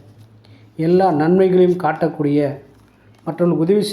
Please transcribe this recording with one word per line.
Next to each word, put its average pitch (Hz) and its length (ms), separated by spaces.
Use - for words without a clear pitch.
எல்லா 180 340
நன்மைகளையும் 180 680
காட்டக்கூடிய, 147 800
மற்றவர்களுக்கு 170 320
உதவி 196 360